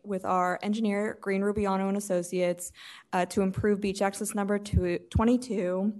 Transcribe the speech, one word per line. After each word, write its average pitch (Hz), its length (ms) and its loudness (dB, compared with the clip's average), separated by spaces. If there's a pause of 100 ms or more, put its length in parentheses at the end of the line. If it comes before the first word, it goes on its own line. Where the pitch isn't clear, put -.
with 190 220 -4
our 180 360 2
engineer, 208 600 0
Green 196 180 0
Rubiano 196 480 0
and 196 80 0
Associates, 180 760 -2 (420)
uh, 180 120 2
to 185 140 0
improve 196 400 2
beach 196 220 -2
access 196 320 -2
number 202 240 0
two, 180 400 0 (120)
twenty-two. 208 880 2